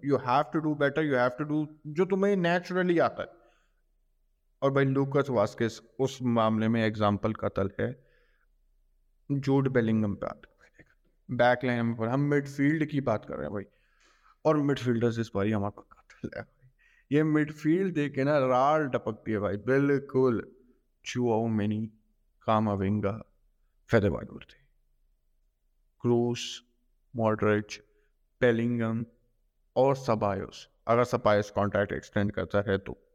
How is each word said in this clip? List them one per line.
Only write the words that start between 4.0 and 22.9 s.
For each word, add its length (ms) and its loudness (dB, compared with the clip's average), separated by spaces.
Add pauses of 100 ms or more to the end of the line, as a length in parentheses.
और 100 2
भाई 120 2
लूकास 460 0
वास्केस 500 0 (200)
उस 220 -2
मामले 460 2
में 160 2
एग्जांपल 500 0
कतल 360 -2 (100)
है। 100 -2 (1400)
जूड 420 2
बेलिंगम 420 2
पे 120 -10
आते 220 -12
हैं, 380 -20 (420)
बैक 360 2
लाइन 300 0
पर 140 -4
हम 120 0 (100)
मिडफील्ड 560 0
की 140 -4
बात 240 -2
कर 100 -12
रहे 100 -8
हैं 100 -8
भाई, 100 -8 (800)
और 180 4
मिडफील्डर्स 560 0
इस 160 -4
बारी 160 0
हमारे 300 -4
पास 120 -20
कतल 440 -14
है 60 -10
भाई। 280 -20 (400)
ये 120 4
मिडफील्ड 720 0
देख 200 -2
के 100 0
ना 140 2
राल 500 2
टपकती 440 -4
है 60 0
भाई, 180 -2
बिल्कुल। 840 0 (640)
चुआउमेनी, 760 0 (680)
कामाविंगा, 640 0 (800)